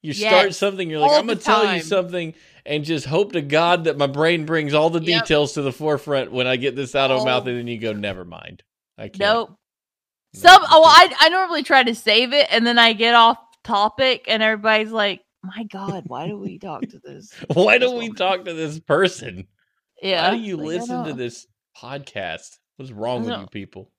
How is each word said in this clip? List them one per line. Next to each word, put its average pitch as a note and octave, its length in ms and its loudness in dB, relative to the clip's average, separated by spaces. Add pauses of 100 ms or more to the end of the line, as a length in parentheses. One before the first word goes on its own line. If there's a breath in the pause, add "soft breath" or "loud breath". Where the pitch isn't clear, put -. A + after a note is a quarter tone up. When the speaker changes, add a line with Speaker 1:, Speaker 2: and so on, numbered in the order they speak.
Speaker 1:
you D3 100 -8
start G3+ 320 2
Speaker 2:
Yes. F#3+ 120 -4
Speaker 1:
something, F#3+ 320 -4
you're D#3 100 -6
like, G3+ 100 4
Speaker 2:
All D4 80 4
Speaker 1:
"I'm D4+ 80 0
gonna A3+ 140 -2
Speaker 2:
the - 40 -16
Speaker 1:
tell G#3+ 200 2
you F#3 160 -2
Speaker 2:
time. - 20 -6
Speaker 1:
something," F3 520 -4 (340 soft breath)
and D3 180 -4
just D#3 220 -4
hope F#3+ 260 -2
to E3+ 80 -2
God E3 440 0
that C#3+ 120 -2
my C#3+ 100 0
brain D#3 380 0
brings D3+ 300 -2
all D#3+ 160 2
the E3 100 -2
Speaker 2:
Yep. F3 220 0
Speaker 1:
details D3 300 0
to D3 100 -4
the C3+ 100 -2
forefront C#3+ 580 -4
when B2+ 140 -2
I B2+ 100 0
get B2+ 200 -4
this C3 180 -8
out C3+ 180 0
of C3 100 2
my B2+ 100 0
mouth, B2+ 160 -2
Speaker 2:
Oh. - 20 -4
Speaker 1:
and A#2+ 80 -6
then A#2+ 100 -8
you A#2 120 -10
go, A2 140 -6
"Never G2 300 -8
mind. F2 380 -20 (360)
I G#2+ 120 -14
can't." F#3+ 100 -16
Speaker 2:
Nope. G#3+ 300 0 (840)
Speaker 1:
No, - 40 -20
Speaker 2:
Some, - 240 10
Speaker 1:
I - 80 -6
Speaker 2:
oh, D#4+ 280 8
Speaker 1:
can't. - 220 6
Speaker 2:
I, D#4 40 8
I E4 40 6
normally E4+ 340 -2
try C4+ 200 4
to A#3 120 -2
save A#3 380 0
it, C#4+ 180 2
and A3+ 160 2
then A#3+ 120 2
I A3+ 140 6
get A3+ 220 0
off A#3 240 6 (260)
topic, A#3 640 -2
and A3 160 -2
everybody's G#3+ 480 0
like, G#3 300 -4 (220)
"My F#3 220 -14
God, F#3+ 420 -10
why D3 200 -10
do G#3 100 -10
we G3 220 -12
talk D#3+ 240 -12
to - 160 -16
this C#3+ 420 -20
Speaker 1:
<laughs> - 120 -8
Why G#3+ 260 4
do B3 80 2
Speaker 2:
this B3+ 40 -2
Speaker 1:
we A#3+ 60 -8 (120)
Speaker 2:
woman?" G#3+ 60 -14
Speaker 1:
talk F#3 300 -2
to F3 80 -10
this D#3+ 260 -8
person? C#3 680 -4 (560)
Speaker 2:
Yeah, F3+ 260 0
Speaker 1:
Why A3 80 -2
do A3+ 60 -10
you F#3+ 140 -8
Speaker 2:
like, D3+ 80 -10
I - 20 -8
Speaker 1:
listen A#3+ 360 -8
to D#3+ 80 -8
Speaker 2:
don't C3+ 60 -12
Speaker 1:
this A#2+ 300 -12 (280)
podcast? A2 840 -14 (160)
What's C3+ 160 -18
wrong A#2 280 -6
Speaker 2:
I - 20 -
Speaker 1:
with A#3 80 -6
you A#3+ 80 -8
Speaker 2:
don't - 140 -16
Speaker 1:
people? G2 480 -16